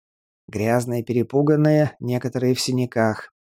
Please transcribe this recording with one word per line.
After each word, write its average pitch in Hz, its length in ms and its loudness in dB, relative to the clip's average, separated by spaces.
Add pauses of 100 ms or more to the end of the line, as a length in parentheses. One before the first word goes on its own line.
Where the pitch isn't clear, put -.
(480)
Грязные, 117 560 -2
перепуганные, 147 960 2
некоторые 123 540 -2
в 131 60 -2
синяках. 123 760 -2 (260)